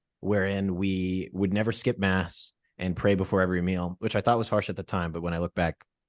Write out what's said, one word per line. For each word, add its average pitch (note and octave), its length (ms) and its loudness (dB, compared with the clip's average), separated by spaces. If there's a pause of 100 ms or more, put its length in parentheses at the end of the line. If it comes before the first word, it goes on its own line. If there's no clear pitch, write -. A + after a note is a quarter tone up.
(200)
wherein G2 560 0
we F#2 580 -2
would F#2+ 180 0
never G#2+ 200 2
skip - 260 -2
mass, F#2+ 540 0 (280)
and F2+ 160 -2
pray G2+ 180 4
before F#2+ 280 2
every F2+ 200 2
meal, F2+ 380 -2
which A2 160 -2
I G#2 40 2
thought A#2 180 4
was A2+ 100 -2
harsh G#2 220 0
at F2 60 -4
the F#2+ 60 -8
time, E2+ 300 -2
but E2+ 100 -6
when F2 120 -2
I E2 40 -2
look E2+ 160 -4
back, E2 300 -2 (240)